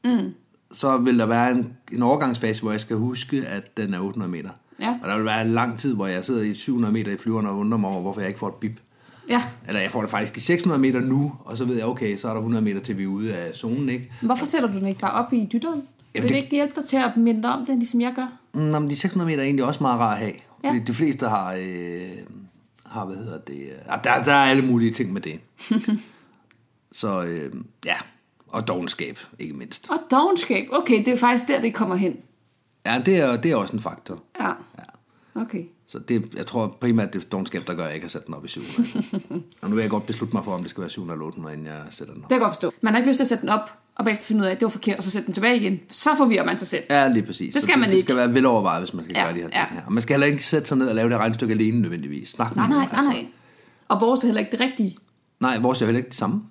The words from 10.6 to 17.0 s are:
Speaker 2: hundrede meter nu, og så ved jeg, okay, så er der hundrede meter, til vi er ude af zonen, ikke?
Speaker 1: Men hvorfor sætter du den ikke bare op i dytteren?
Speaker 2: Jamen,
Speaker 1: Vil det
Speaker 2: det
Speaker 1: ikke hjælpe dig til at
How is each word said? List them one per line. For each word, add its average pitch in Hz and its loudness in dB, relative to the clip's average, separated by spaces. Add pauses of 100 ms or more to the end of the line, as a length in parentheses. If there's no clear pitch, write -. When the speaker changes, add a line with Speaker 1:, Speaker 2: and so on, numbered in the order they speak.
Speaker 2:
hundrede 151 4
meter 127 4
nu, 139 2 (120)
og 113 -10
så 123 -2
ved 123 0
jeg, 110 0
okay, 104 -2
så 117 -6
er 110 -2
der 113 -2
hundrede 113 0
meter, 101 0
til 98 -4
vi 98 -2
er 95 -2
ude 101 -4
af 85 -6
zonen, 127 -2
ikke? 123 -6 (100)
Speaker 1:
Men 233 -2
hvorfor 247 2
sætter 262 0
du 196 -4
den 196 -2
ikke 196 -4
bare 196 0
op 240 0
i 220 2
dytteren? 302 -2 (340)
Speaker 2:
Jamen, 214 -2
Speaker 1:
Vil 247 2
det - -
Speaker 2:
det 262 4
Speaker 1:
ikke 285 -2
hjælpe 285 2
dig 294 -6
til 269 2
at 240 2